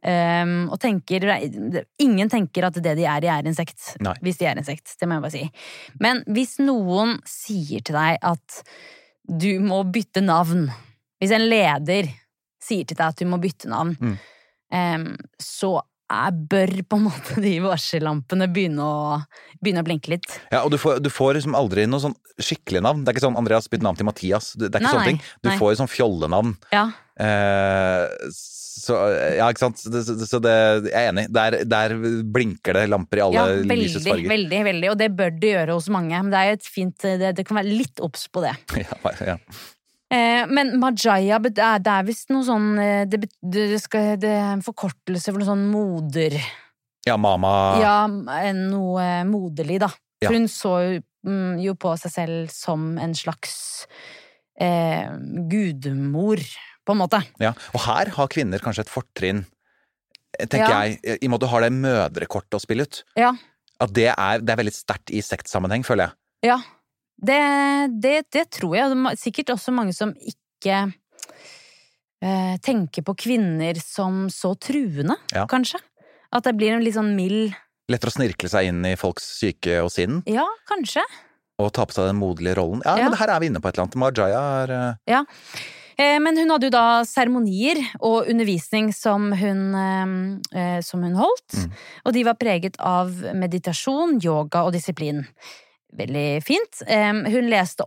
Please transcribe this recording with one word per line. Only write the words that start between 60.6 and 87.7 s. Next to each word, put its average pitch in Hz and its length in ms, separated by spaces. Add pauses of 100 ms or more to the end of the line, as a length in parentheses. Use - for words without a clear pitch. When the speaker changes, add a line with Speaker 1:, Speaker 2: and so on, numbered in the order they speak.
Speaker 1:
Ja. 104 160
Speaker 2:
jeg, - 320
i 135 60
måte 123 200
har 120 140
det 117 100
mødrekortet 113 840
å - 80
spille 113 160
ut. - 220 (120)
Speaker 1:
Ja. 240 200 (440)
Speaker 2:
At 107 140
det 113 160
er, 104 320
det 113 80
er 113 140
veldig 104 100
sterkt - 380
i 104 100
sektsammenheng, 104 640
føler 95 240
jeg. - 60 (340)
Speaker 1:
Ja. 254 80 (640)
Det, 269 180 (600)
det, 269 160 (160)
det 320 200
tror 170 260
jeg. 269 120
Det 269 80
er 262 60
ma-, 262 160
sikkert 247 360
også 254 200
mange 208 200
som 214 200
ikke, - 680 (1400)
eh, 185 420
tenker 190 420
på 196 120
kvinner 170 640
som 190 480
så 185 300
truende, 208 560 (180)
Speaker 2:
Ja. 98 140
Speaker 1:
kanskje. 254 320 (520)
At 240 120
det 247 140
blir 214 180
en 233 80
litt 220 120
sånn 214 200
mild 196 400 (340)
Speaker 2:
Lettere 120 220
å - 20
snirkle 101 340
seg 95 220
inn 87 160
i 92 100
folks - 280 (180)
syke 87 420
og 87 60
sinn. 117 380
Speaker 1:
Ja, 233 180 (240)
kanskje. 339 320 (560)
Speaker 2:
Og 104 160
ta 117 120
på - 100
seg 92 100
den 98 160
moderlige 90 360
rollen. 92 280
Ja, 165 120
Speaker 1:
Ja. 247 120
Speaker 2:
men 226 80
her 220 140
er 170 80
vi 165 80
inne 107 120
på 95 80
et 90 120
eller 92 80
annet. - 100
Marjaya 131 640
er, 131 80
eh, 123 220 (140)
Speaker 1:
Ja. 254 160 (760)
Eh, 285 220
men 320 180
hun 320 120
hadde 302 160
jo 269 40
da 233 340
seremonier 240 720 (240)